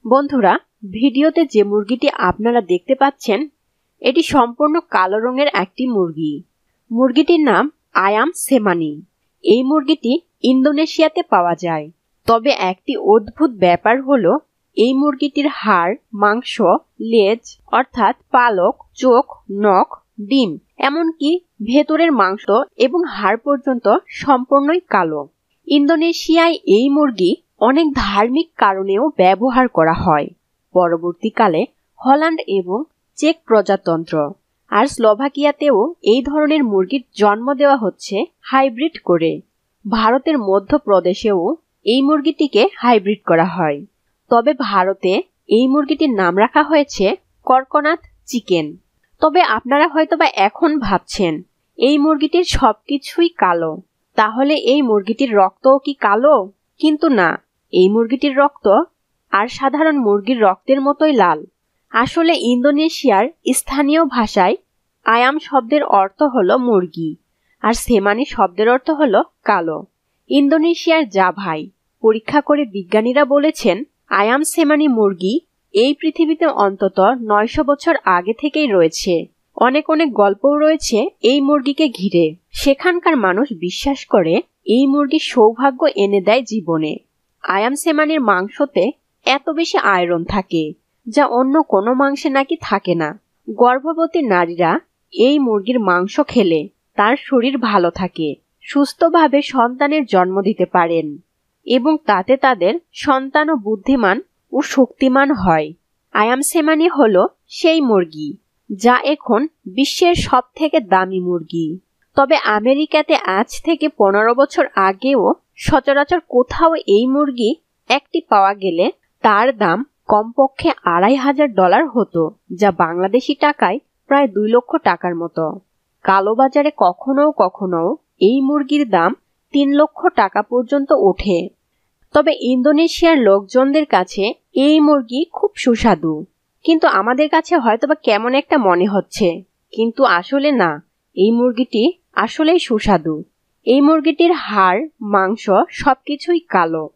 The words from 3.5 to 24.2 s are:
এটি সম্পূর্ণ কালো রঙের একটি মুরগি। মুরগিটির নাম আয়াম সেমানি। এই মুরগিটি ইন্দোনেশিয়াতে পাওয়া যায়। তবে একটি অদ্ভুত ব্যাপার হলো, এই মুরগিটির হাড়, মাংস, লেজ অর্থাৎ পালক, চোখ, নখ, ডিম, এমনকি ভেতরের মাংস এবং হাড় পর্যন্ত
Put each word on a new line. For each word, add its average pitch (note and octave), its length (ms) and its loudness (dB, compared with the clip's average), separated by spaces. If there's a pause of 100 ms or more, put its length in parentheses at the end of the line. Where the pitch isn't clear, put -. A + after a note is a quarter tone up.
এটি C4+ 200 0 (120)
সম্পূর্ণ C#4+ 420 0 (200)
কালো F#3+ 300 0
রঙের C4 240 -2 (140)
একটি - 200 -8 (120)
মুরগি। D#3+ 380 -2 (580)
মুরগিটির C4+ 600 2
নাম G3 140 2 (400)
আয়াম G#3+ 240 0 (160)
সেমানি। F3+ 480 0 (500)
এই A#3 260 2
মুরগিটি D4 440 0 (380)
ইন্দোনেশিয়াতে D4+ 680 0 (100)
পাওয়া F3 220 2 (100)
যায়। D#3+ 220 -4 (420)
তবে A3+ 240 2 (200)
একটি B3 220 -8 (200)
অদ্ভুত A3+ 380 0 (140)
ব্যাপার F3+ 300 2 (120)
হলো, A3 240 2 (460)
এই B3 220 2
মুরগিটির C#4+ 480 -2 (120)
হাড়, F#3+ 340 0 (280)
মাংস, G#3+ 320 -2 (580)
লেজ A3+ 320 2 (340)
অর্থাৎ B3 380 -2 (180)
পালক, A3+ 420 2 (260)
চোখ, B3+ 240 4 (400)
নখ, G3+ 240 2 (400)
ডিম, B3 220 0 (360)
এমনকি D#4+ 440 -2 (380)
ভেতরের D#4 420 2
মাংস G3+ 340 0 (320)
এবং C4+ 220 0 (160)
হাড় G#3 300 -2
পর্যন্ত C4+ 400 -4 (360)